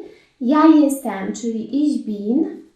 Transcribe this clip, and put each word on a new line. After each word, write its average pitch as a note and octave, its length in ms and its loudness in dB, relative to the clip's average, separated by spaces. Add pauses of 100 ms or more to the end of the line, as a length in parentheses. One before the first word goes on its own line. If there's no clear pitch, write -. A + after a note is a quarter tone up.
(420)
Ja D4 240 2
jestem, A#3 680 2
czyli A#3 520 -4
ich B3 200 -4
bin G#3+ 560 -4 (140)